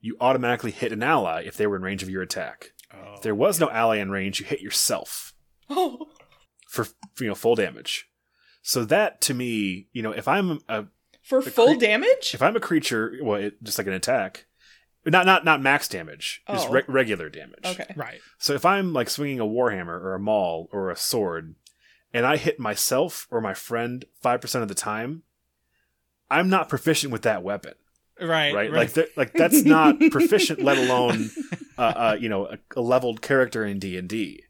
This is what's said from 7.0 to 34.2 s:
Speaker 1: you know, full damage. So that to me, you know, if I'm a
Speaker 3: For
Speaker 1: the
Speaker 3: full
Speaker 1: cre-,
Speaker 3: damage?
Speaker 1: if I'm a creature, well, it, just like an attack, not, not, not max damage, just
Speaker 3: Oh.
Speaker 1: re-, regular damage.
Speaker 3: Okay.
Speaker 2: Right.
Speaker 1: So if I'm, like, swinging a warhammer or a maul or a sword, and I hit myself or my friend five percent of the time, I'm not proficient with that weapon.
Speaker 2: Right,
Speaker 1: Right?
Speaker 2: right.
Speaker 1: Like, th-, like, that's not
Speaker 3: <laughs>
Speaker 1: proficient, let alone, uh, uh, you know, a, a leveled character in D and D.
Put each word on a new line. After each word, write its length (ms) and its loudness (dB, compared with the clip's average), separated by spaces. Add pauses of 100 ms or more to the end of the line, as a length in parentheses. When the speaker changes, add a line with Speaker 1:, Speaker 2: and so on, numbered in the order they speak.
Speaker 1:
you 40 -4
know, 60 -4
full 200 2
damage. 540 -4 (540)
So 240 -2
that 360 2
to 120 -2
me, 580 -4
you 100 -8
know, 100 -4
if 140 -8
I'm 340 0 (100)
a 160 -6 (360)
Speaker 3:
For 200 2
Speaker 1:
the 80 -6
Speaker 3:
full 240 6
Speaker 1:
cre-, 60 0
Speaker 3:
damage? 520 4
Speaker 1:
if 80 -4
I'm 160 4
a 40 0
creature, 600 0
well, 220 0
it, 200 -6
just 140 -6
like 120 -2
an 40 -2
attack, 540 -2 (580)
not, 220 4
not, 180 6
not 160 4
max 260 2
damage, 600 -10
just 220 -2
Speaker 3:
Oh. 20 -2
Speaker 1:
re-, 160 4
regular 400 0
damage. 380 -18
Speaker 3:
Okay. 280 -8
Speaker 2:
Right. 260 -12 (180)
Speaker 1:
So 160 0
if 100 -4
I'm, 300 2
like, 160 0
swinging 280 -4
a 60 0
warhammer 580 -2
or 120 -4
a 40 -6
maul 540 0
or 180 -4
a 60 -6
sword, 600 -4 (580)
and 100 0
I 140 2
hit 200 -2
myself 720 -2
or 120 -2
my 100 -4
friend 540 -6 (160)
five 180 0
percent 220 -4
of 60 -4
the 60 -6
time, 500 -6 (1040)
I'm 180 4
not 220 2
proficient 420 0
with 100 -6
that 200 2
weapon. 320 -8 (460)
Speaker 2:
Right, 320 0
Speaker 1:
Right? 200 0
Speaker 2:
right. 0 -
Speaker 1:
Like, 220 -2
th-, 220 2
like, 160 -2
that's 320 6
not 360 8
Speaker 3:
<laughs> 100 8
Speaker 1:
proficient, 520 2
let 160 4
alone, 520 2 (480)
uh, 40 -2
uh, 360 2
you 100 -4
know, 180 -2
a, 120 -12 (180)
a 40 -2
leveled 420 2
character 420 2
in 140 -4
D 180 -6
and 120 -8
D. 420 -6